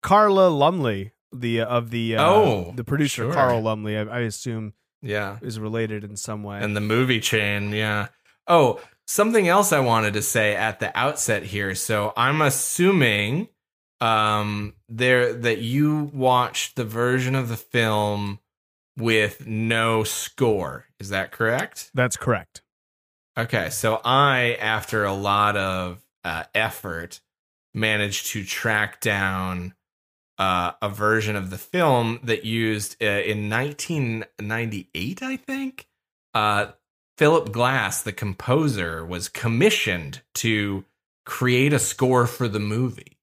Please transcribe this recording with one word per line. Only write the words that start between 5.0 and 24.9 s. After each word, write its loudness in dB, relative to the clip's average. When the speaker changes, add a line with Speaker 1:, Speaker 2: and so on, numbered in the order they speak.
Speaker 2:
Yeah. -6
Speaker 1:
is -10
related -4
in -14
some -8
way. -10
Speaker 2:
And -2
the -2
movie 2
chain, -2
yeah. -2
Oh, 6
something 2
else 4
I 4
wanted 4
to 0
say 2
at -2
the -4
outset 0
here. -4
So -2
I'm 2
assuming, 2
um, 0
there 2
that 0
you 0
watched 0
the -4
version 0
of -2
the -6
film -2
with 0
no 0
score. -2
Is -12
that -4
correct? -4
Speaker 1:
That's 0
correct. -4
Speaker 2:
Okay, -2
so 0
I, 4
after 0